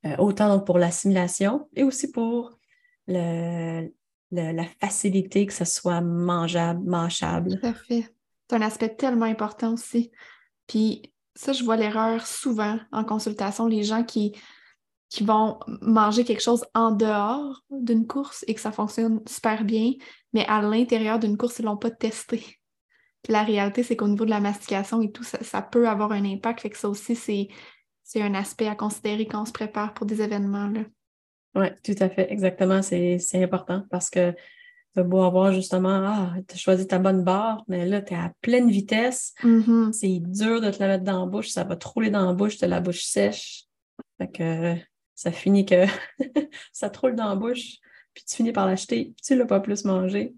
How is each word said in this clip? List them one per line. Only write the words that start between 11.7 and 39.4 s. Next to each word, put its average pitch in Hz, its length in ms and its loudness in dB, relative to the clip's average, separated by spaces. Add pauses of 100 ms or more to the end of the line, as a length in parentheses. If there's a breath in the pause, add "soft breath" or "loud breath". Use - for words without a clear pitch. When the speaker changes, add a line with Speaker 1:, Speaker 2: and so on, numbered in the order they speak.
Speaker 2:
l'erreur 220 500 0
souvent 214 520 -2 (140)
en 220 120 -2
consultation, 214 600 -4
les 220 160 2
gens 220 220 0
qui, 208 320 -2 (720 loud breath)
qui - 160 -4
vont 220 340 2 (220)
manger 220 440 4
quelque 226 180 0
chose 233 220 2 (100)
en 226 180 4
dehors 220 760 0
d'une 233 360 2
course - 400 -8
et 226 80 -2
que 220 60 -8
ça 220 120 -6
fonctionne 220 540 0
super 220 380 -2
bien, 220 280 2 (400 loud breath)
mais 220 140 2
à 214 160 2
l'intérieur 220 560 2
d'une 208 180 2
course, 240 220 -2
ils 226 60 -4
l'ont 208 120 -2
pas 220 140 -4
testé. 233 480 -6 (840)
Puis - 100 -2
la 214 100 4
réalité, 208 400 0
c'est 233 140 -2
qu'au 208 120 0
niveau 208 160 0
de 220 60 0
la 208 100 2
mastication 202 600 -2
et 208 80 -2
tout, 233 140 -14
ça, - 180 -10
ça 202 200 -6
peut 233 260 2
avoir 208 240 0
un 202 120 0
impact. 202 360 -4
Fait 208 100 -8
que - 80 -18
ça 214 100 -4
aussi, 202 260 -4
c'est, 202 340 -4 (540 loud breath)
c'est - 200 -4
un 202 120 0
aspect 196 320 -4
à 214 80 -4
considérer 214 520 -4
quand 214 160 -6
on 220 40 -6
se 233 60 -12
prépare 214 420 -6
pour 214 120 -6
des 214 160 -2
événements, 202 460 -2
là. 220 120 -4 (760)
Speaker 1:
Ouais, 190 300 2
tout 208 160 -2
à 190 80 4
fait, 185 240 0
exactement. 190 500 2
C'est, 180 360 0
c'est 185 240 0
important 185 480 -2
parce 180 200 -4
que 175 240 2 (600 loud breath)
t'as 185 80 2
beau 185 200 4
avoir 185 300 6
justement, 185 520 2
ah, 196 300 -2 (120)
t'as - 100 -18
choisi 185 300 2
ta 190 120 0
bonne 185 260 4
barre, 214 440 0
mais 180 180 -2
là, 196 160 0
t'es 196 120 -8
à 170 180 -4 (100)
pleine 240 280 4
vitesse. 220 720 0